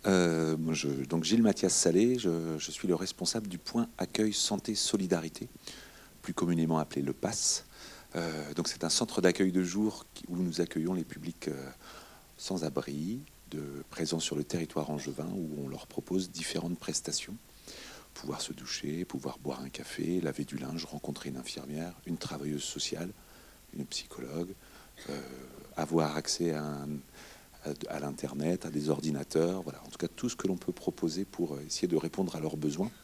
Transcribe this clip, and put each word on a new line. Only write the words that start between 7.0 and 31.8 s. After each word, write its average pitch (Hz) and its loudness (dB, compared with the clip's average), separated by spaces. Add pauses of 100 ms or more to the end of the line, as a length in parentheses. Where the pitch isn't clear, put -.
le 69 0
pass. - 0 (500)
Euh, 78 -2
donc 78 0
c'est - -2
un 80 0
centre - 2
d'accueil 92 6
de 92 4
jour 101 0
qui, - -12
où 87 -2
nous 90 2
accueillons 85 0
les 85 0
publics, 78 -8
euh, 67 -6 (680)
sans 90 -2
abri, 73 -2 (320)
de, 78 -4 (280)
présents 82 0
sur - 0
le 73 0
territoire 78 -2
angevin, 73 -4
où 76 -4
on - -6
leur - -8
propose 92 -2
différentes 85 -4
prestations. - -4 (800)
Pouvoir 71 -6
se - -6
doucher, 73 -4
pouvoir 67 -6
boire 67 -4
un 67 -8
café, - 0
laver 73 -2
du - -8
linge, 78 -4
rencontrer 73 -6
une 67 -6
infirmière, 73 -6 (120)
une 85 -2
travailleuse 73 -4
sociale, - -4 (680)
une 71 -4
psychologue, 80 -6 (560)
euh, 71 -4 (540)
avoir 78 4
accès 80 2
à 76 -2
un, 71 -4 (800)
à, - -4
à 73 -2
l'internet, 71 0
à 80 -4
des 73 2
ordinateurs, 78 2
voilà. 76 -6
En - -14
tout - -12
cas, 87 0
tout - -2
ce - -4
que - -2
l'on 92 2
peut - -2
proposer 85 0
pour, 78 -2
euh, 71 -6
essayer - 0